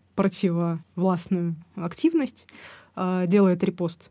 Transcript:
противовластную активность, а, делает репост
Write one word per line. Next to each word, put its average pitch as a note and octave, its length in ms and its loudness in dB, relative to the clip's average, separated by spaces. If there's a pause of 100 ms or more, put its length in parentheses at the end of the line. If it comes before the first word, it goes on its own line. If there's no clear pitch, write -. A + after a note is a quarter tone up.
(140)
противовластную E3+ 1400 -2 (200)
активность, C4 720 -2 (540)
а, F#3 260 0
делает F#3 360 4
репост F3 480 -4